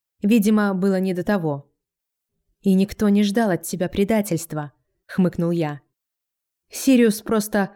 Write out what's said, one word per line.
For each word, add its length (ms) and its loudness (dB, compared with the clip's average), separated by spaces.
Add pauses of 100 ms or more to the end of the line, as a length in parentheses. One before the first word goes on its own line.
(220)
Видимо, 520 2
было 260 0
не 140 -2
до 100 -4
того». 480 -4 (880)
«И 120 2
никто 340 0
не 160 4
ждал 280 0
от 120 -2
тебя 240 -6
предательства», 840 -4 (340)
хмыкнул 440 -2
я. 280 -4 (880)
«Сириус 520 2
просто 540 -2